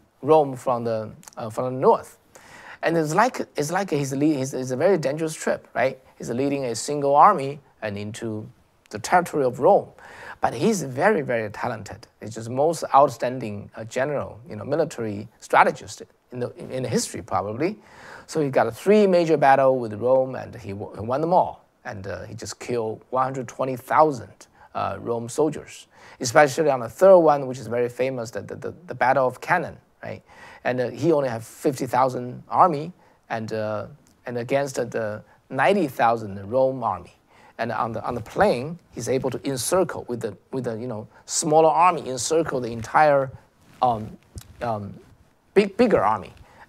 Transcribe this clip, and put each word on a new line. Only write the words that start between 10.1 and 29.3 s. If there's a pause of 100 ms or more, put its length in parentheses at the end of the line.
But
he's
very,
very
talented. (140)
He's
just
most (100)
outstanding,
uh,
general, (100)
you
know,
military (140)
strategist (280)
in
the, (200)
in
the
history,
probably. (480)
So
he
got
three
major
battle
with
Rome,
and
he
wo-,
he
won
them
all. (180)
And,
uh,
he
just
killed
one
hundred
twenty
thousand, (260)
uh,
Rome
soldiers, (340)
especially
on
the
third
one,
which
is
very
famous,
the,
the,
the, (140)
the
Battle
of